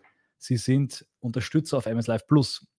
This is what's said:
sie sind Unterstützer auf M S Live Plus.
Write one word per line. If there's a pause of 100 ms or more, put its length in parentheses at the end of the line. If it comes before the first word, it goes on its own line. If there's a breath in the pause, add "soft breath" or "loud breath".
(380 soft breath)
sie
sind (140)
Unterstützer
auf
M
S
Live
Plus. (120)